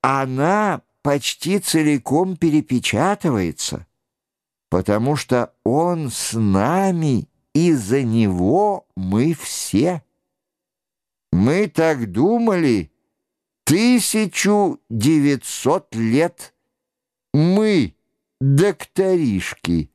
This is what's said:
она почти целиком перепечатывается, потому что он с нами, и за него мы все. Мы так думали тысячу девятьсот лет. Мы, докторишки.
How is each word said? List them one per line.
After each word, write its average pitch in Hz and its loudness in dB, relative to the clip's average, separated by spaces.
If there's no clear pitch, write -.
она 139 -2
почти 156 -2
целиком 156 0
перепечатывается, 143 -2
потому 107 0
что 127 -2
он 156 -2
с - -8
нами, 139 0
и 170 2
за 123 0
него 113 0
мы 101 0
все. 156 -4
Мы 143 0
так 147 0
думали 160 0
тысячу 208 2
девятьсот 143 0
лет. 120 -2
Мы, 180 2
докторишки. 139 0